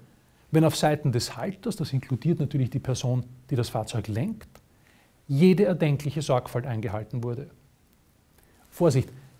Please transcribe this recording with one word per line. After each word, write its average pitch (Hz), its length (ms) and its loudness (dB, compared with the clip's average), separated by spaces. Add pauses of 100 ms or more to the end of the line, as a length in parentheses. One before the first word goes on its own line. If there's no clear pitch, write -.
(500)
wenn 160 140 6
auf 151 120 4
Seiten 151 360 0
des - 240 -4
Halters, 185 400 -6
das - 160 -6
inkludiert 139 480 -2
natürlich 135 300 -2
die 135 80 -4
Person, 127 460 -2 (260)
die 135 60 -2
das 117 120 0
Fahrzeug 110 400 -4
lenkt, 151 400 -6 (800)
jede 180 360 6
erdenkliche 151 580 0
Sorgfalt 127 440 0
eingehalten 113 580 -4
wurde. 120 240 -6 (1200)
Vorsicht, 156 400 2 (300)